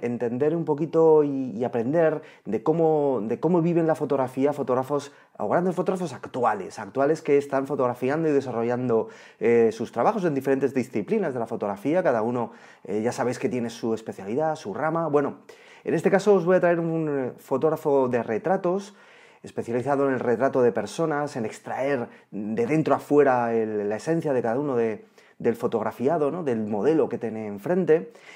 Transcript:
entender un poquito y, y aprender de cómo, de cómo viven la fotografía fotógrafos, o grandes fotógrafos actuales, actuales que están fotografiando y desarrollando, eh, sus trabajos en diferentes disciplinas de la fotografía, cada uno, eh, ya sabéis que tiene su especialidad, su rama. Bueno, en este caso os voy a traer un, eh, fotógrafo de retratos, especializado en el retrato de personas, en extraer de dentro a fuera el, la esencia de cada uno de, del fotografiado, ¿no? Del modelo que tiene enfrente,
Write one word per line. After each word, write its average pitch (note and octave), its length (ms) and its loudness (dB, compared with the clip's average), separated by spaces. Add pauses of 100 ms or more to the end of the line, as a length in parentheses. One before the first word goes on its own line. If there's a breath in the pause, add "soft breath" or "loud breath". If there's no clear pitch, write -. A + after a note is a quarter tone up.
entender B2 520 0
un E3 80 -2
poquito D#3 600 4
y, C3+ 340 -4
y B2 60 -2
aprender D3 580 0 (240 loud breath)
de - 160 -2
cómo, D#3 640 2
de A2+ 160 -4
cómo E3 240 2
viven E3 240 2
la D#3 80 2
fotografía C3 580 0
fotógrafos, C3+ 580 -2 (280 soft breath)
o G#2 100 -4
grandes F3 240 2
fotógrafos F3+ 400 -2
actuales, G#2+ 640 -4
actuales C3+ 460 -2
que C#3+ 160 4
están C3+ 260 -2
fotografiando C#3 640 0
y - 20 2
desarrollando, A#2+ 760 0 (320 loud breath)
eh, A#2 320 4
sus A2 200 -8
trabajos F3+ 320 0
en D#3 120 0
diferentes C3+ 400 0
disciplinas C3 580 -2
de B2 60 -6
la A2+ 80 -4
fotografía, A2+ 560 -2
cada B2+ 180 2
uno, A#2 300 -2 (320 loud breath)
eh, G#2+ 180 -4
ya A#2 100 0
sabéis A#2+ 280 -4
que B2+ 100 -2
tiene A#2 220 -4
su A2+ 240 -4
especialidad, B2+ 600 -4
su - 200 -10
rama. D#3+ 320 -2
Bueno, C#3+ 320 0 (440 loud breath)
en - 120 -2
este E3 160 2
caso G3 240 4
os E3+ 100 2
voy F#3 120 4
a - 20 2
traer E3+ 200 2
un, E3 300 -2
eh, C3+ 300 -2
fotógrafo C#3 680 2
de B2 140 0
retratos, F3+ 720 -2 (460 loud breath)
especializado B2+ 680 -2
en C3+ 60 0
el B2 60 -2
retrato B2 420 2
de A#2+ 100 6
personas, D3 680 -4
en A2+ 80 -4
extraer A#2+ 640 -4 (220 loud breath)
de A2 380 -4
dentro D3 260 2
a B2 60 2
fuera B2+ 560 4
el, G#2+ 340 0
la G#2+ 60 -2
esencia D#3 360 -2
de B2+ 100 2
cada A2+ 160 0
uno C#3 200 -2
de, A2+ 280 -2 (320 soft breath)
del A2+ 200 0
fotografiado, A#2+ 760 0
¿no? F3 120 -6
Del A2+ 220 -2
modelo A2 440 2
que A#2+ 80 -4
tiene A2 300 -8
enfrente, D#3+ 680 0 (220 loud breath)